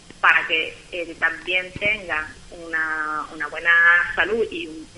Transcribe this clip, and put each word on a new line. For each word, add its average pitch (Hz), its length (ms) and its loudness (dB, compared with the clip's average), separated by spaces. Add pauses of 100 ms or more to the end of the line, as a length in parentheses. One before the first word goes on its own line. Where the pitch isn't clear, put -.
(200)
para 160 280 4
que, 160 280 -4 (160)
eh, 165 280 -8
también 180 600 -2
tengan 185 460 -4 (400)
una, 156 680 -4
una 151 140 -8
buena 165 220 0 (440)
salud 202 340 2
y 170 180 -6
un, 156 200 -14 (100)